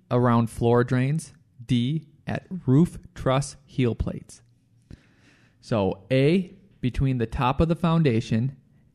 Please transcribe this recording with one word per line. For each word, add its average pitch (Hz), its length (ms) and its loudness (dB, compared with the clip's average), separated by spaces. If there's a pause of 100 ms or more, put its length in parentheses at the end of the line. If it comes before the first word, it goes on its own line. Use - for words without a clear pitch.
around 120 400 2
floor 120 340 2
drains. 135 480 -2 (320)
D, 131 440 -2 (180)
at - 220 -8 (180)
roof 143 320 2 (160)
truss 135 420 -4 (120)
heel 120 260 -2
plates. - 480 -10 (1200)
So 98 380 -2 (100)
A, 156 460 2 (260)
between 131 380 -2
the 113 80 -2
top 135 340 0
of 165 60 2
the 165 80 0
foundation 139 840 0 (380)